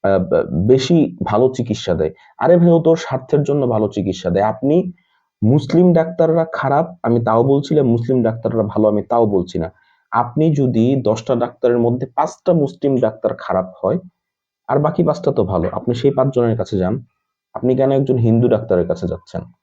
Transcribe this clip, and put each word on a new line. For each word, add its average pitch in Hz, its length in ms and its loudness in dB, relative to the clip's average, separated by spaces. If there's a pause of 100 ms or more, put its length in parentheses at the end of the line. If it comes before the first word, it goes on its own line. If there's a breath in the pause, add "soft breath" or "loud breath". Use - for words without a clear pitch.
আহ, 95 200 2
ব-, 82 440 -2
বেশি 135 560 2
ভালো 127 320 0
চিকিৎসা 113 380 -4
দেয়। 78 200 -2 (240 soft breath)
আরে 175 200 4
ভাই, 175 120 6
ও 165 120 4
তোর 165 160 4
স্বার্থের 143 460 -2
জন্য 143 240 0
ভালো 110 200 0
চিকিৎসা 98 420 -4
দেয়। 98 140 0
আপনি 156 480 0 (520)
মুসলিম 165 500 4
ডাক্তাররা 165 600 0
খারাপ, 147 500 -2
আমি 117 200 0
তাও 113 200 2
বলছি 139 320 0
না, 147 80 4
মুসলিম 117 400 0
ডাক্তাররা 113 400 -2
ভালো, 107 240 0
আমি 104 160 0
তাও 117 220 2
বলছি 92 340 -2
না। 80 120 -6 (400)
আপনি 139 440 0
যদি 127 460 0
দশটা 120 340 -2
ডাক্তারের 120 440 -2
মধ্যে 123 360 -2
পাঁচটা 160 380 -2
মুসলিম 139 440 0
ডাক্তার 110 400 -2
খারাপ 92 340 -4 (120)
হয়, 135 160 -2 (680)
আর 139 120 0
বাকি 156 240 0
পাঁচটা 147 280 0
তো 120 120 -2
ভালো, 92 280 -2
আপনি - 240 -4
সেই 139 160 0
পাঁচজনের 123 460 0
কাছে 110 200 -6
যান। 92 280 -2 (480)
আপনি 127 220 0
কেন 135 160 2
একজন 135 260 2
হিন্দু 117 300 2
ডাক্তারের 90 400 0
কাছে 90 200 -4
যাচ্ছেন? - 340 -8 (220)